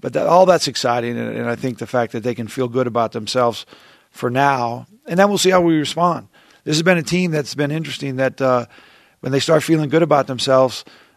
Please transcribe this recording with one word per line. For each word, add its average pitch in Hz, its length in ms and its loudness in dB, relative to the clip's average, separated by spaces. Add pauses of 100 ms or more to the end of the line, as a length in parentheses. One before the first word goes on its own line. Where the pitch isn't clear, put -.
but 127 120 -8
that, 151 160 -2
all 180 180 6
that's 170 220 2
exciting, 120 500 -2
and, 113 180 -6
and 120 140 -4
I 117 60 -4
think 127 220 -6
the 113 80 -10
fact 120 260 -2
that 117 100 -6
they 120 140 -2
can 117 100 -8
feel 127 220 -4
good 123 180 -2
about 113 240 -2
themselves 120 560 -2 (440)
for 127 200 -6
now, 123 560 0 (220)
and 175 100 -2
then 202 100 6
we'll 202 100 0
see 185 120 2
how 185 100 4
we 165 160 2
respond. 151 520 -2 (340)
This 151 140 -2
has 165 80 0
been 180 140 4
a 160 40 -4
team 180 300 -2
that's 147 240 -4
been 143 160 -2
interesting, 143 440 -6
that, 131 240 -2
uh, 127 260 2 (540)
when 131 120 -6
they 139 80 2
start 156 240 2
feeling 156 240 2
good 156 140 4
about 147 260 2
themselves, 131 560 2 (320)